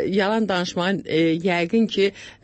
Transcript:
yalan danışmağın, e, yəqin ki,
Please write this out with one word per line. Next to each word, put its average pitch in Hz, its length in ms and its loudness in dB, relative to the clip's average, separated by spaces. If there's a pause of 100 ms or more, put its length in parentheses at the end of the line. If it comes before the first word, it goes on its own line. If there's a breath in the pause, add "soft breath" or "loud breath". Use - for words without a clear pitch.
(140)
yalan 208 360 2
danışmağın, 180 580 -2
e, 156 140 0 (240)
yəqin 180 440 2
ki, 196 240 0 (320 loud breath)